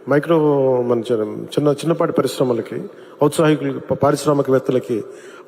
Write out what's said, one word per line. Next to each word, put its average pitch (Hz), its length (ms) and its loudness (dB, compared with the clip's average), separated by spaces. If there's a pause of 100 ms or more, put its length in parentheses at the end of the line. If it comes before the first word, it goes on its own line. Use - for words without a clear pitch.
(100)
మైక్రో, 151 280 2 (440)
మన 120 160 0
చిన్న, 110 240 -2
చిన్న, 110 460 -2
చిన్నపాటి 156 440 0
పరిశ్రమలకి, 127 720 -2 (420)
ఔత్సాహికులకి, 147 540 2
ప-, - 160 -6
పారిశ్రామికవేత్తలకి 135 1120 0 (440)